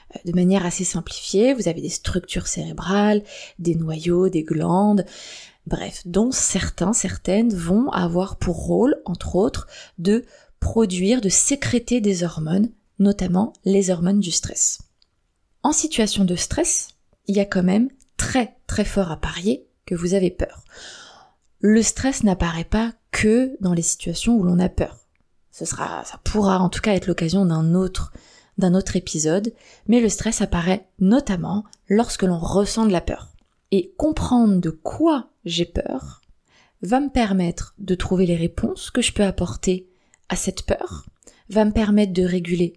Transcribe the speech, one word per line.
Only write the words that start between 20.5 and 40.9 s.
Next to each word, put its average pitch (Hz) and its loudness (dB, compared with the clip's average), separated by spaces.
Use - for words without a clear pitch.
Le 214 6
stress - -2
n'apparaît 170 0
pas 226 -2
que 247 2
dans 180 0
les 170 0
situations 180 -2
où 208 2
l'on 175 2
a 185 2
peur. - -4
Ce - -12
sera, - -8
ça - -18
pourra 196 2
en 185 2
tout - -4
cas 214 2
être 180 -2
l'occasion 175 0
d'un 160 2
autre, 185 -2
d'un 185 4
autre 190 0
épisode, 175 -2
mais 233 4
le 226 4
stress - -2
apparaît 185 0
notamment 196 2
lorsque 220 2
l'on 180 2
ressent 202 0
de 208 4
la 175 2
peur. - -8
Et - 0
comprendre 233 2
de 165 -2
quoi 302 -2
j'ai 170 -2
peur - -8
va 214 0
me 285 -2
permettre 196 0
de 185 -2
trouver 185 0
les 170 0
réponses 165 -4
que 247 0
je - -2
peux 208 2
apporter 185 -2
à 180 -4
cette - -6
peur, - -4